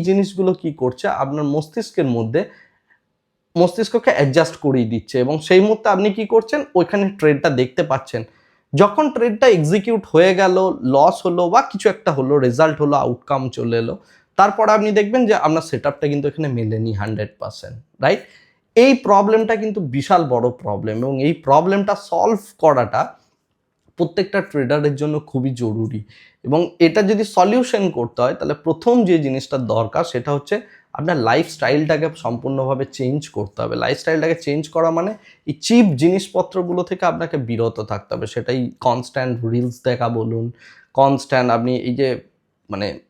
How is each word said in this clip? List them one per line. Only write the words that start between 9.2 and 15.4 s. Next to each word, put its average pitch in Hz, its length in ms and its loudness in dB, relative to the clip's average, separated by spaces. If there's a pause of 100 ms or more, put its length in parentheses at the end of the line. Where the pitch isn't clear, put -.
এক্সিকিউট 196 560 2 (100)
হয়ে 185 220 6
গেল, 185 220 2 (260)
লস 139 340 4 (100)
হলো 175 240 0
বা 240 120 4
কিছু 214 260 -8
একটা 185 240 0
হলো, 135 260 0
রেজাল্ট 143 420 2
হলো, 147 160 2
আউটকাম 127 540 -2
চলে 117 280 -4
এলো, 120 200 -4 (380)
তারপর 208 320 4
আপনি 214 240 2
দেখবেন 214 340 2
যে 208 80 2
আপনার 156 280 0